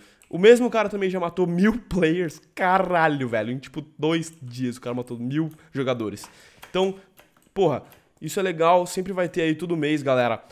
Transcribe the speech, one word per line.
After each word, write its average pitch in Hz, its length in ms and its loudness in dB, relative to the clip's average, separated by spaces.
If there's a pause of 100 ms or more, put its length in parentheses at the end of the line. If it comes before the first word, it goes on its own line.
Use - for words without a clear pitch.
(300)
O - 80 -8
mesmo 233 320 8
cara 214 200 0
também 196 200 -4
já 185 80 -4
matou 170 300 -2
mil 196 320 2
players. 175 640 -2 (120)
Caralho, 180 760 2
velho. 113 240 -2
Em, 131 40 -6
tipo, 135 240 -12 (160)
dois 160 440 -2
dias 123 340 -6
o 123 60 -20
cara 120 120 -8
matou 123 240 -8
mil 143 320 -4 (220)
jogadores. 120 580 -4 (400)
Então, 190 260 -2 (580)
porra, 151 300 0 (380)
isso 156 160 -8
é 196 60 -2
legal. 175 420 4
Sempre 185 280 -6
vai 180 160 -2
ter 170 140 -2
aí 156 120 2
todo 170 220 -4
mês, 147 260 0
galera, 123 480 2